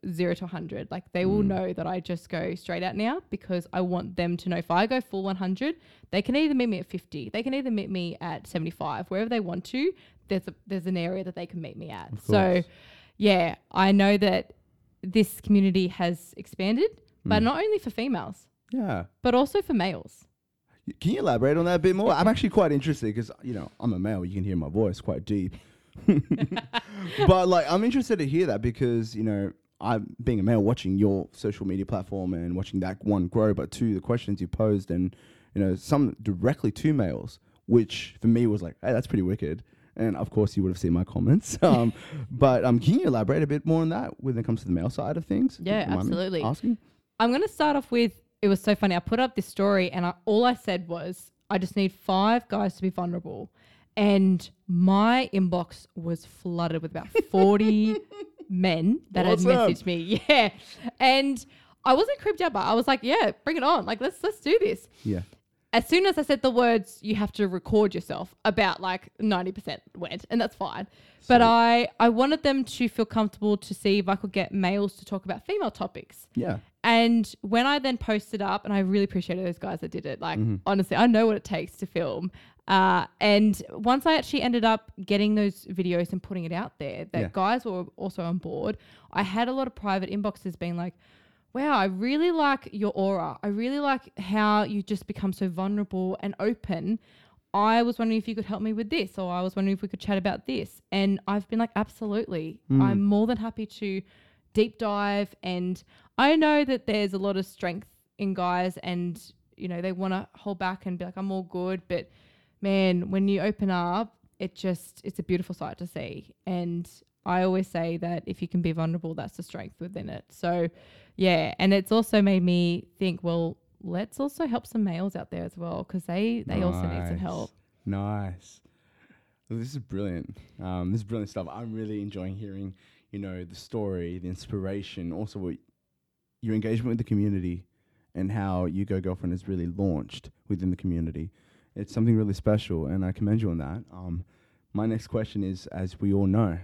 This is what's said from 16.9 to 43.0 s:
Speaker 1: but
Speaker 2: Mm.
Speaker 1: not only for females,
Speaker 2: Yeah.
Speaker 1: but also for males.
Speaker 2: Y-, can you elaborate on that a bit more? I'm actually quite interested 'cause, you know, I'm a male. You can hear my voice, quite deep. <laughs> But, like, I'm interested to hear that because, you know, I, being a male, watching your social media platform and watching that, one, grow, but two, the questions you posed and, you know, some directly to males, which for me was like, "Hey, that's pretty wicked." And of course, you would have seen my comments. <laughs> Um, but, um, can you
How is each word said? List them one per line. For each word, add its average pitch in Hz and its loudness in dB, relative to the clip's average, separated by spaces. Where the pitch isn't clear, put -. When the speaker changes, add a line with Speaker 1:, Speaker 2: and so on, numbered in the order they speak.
Speaker 1:
but 214 4
Speaker 2:
Mm. 226 4
Speaker 1:
not 294 2
only 427 2
for 247 -6
females, 214 -6
Speaker 2:
Yeah. 170 -2
Speaker 1:
but 240 2
also 285 2
for 339 -4
males. 180 -4
Speaker 2:
Y-, - -10
can 175 0
you 370 -2
elaborate 135 4
on 170 2
that 175 2
a 170 4
bit 185 4
more? 202 4
I'm 165 4
actually 220 2
quite 175 4
interested 135 0
'cause, 117 -6
you 123 -6
know, 90 -8
I'm 117 0
a 90 -2
male. 98 -2
You 90 -6
can 95 -2
hear 98 0
my 76 0
voice, 95 0
quite 90 -4
deep. 95 -2
<laughs> - -
But, 185 8
like, 175 6
I'm 190 2
interested 233 0
to 151 0
hear 165 2
that 107 0
because, 117 0
you 110 -2
know, 101 0
I, 110 0
being 117 0
a 95 0
male, 110 4
watching 98 0
your 98 2
social 104 -6
media 95 -2
platform 92 -6
and 87 -4
watching 95 -4
that, 92 -6
one, 101 2
grow, 107 2
but 85 -4
two, 113 -2
the 92 -2
questions 110 -4
you 90 -4
posed 104 0
and, 90 -2
you 98 0
know, 92 2
some 143 2
directly 104 0
to - 0
males, 85 -2
which - 2
for 110 2
me 117 4
was 104 0
like, 85 -8
"Hey, 117 -2
that's 123 0
pretty 101 0
wicked." 90 -2
And 107 -2
of 104 -4
course, 104 2
you 95 0
would 92 2
have 90 -4
seen 85 0
my 87 2
comments. 104 0
<laughs> - 2
Um, 117 4
but, 127 4
um, 120 4
can 175 4
you 359 0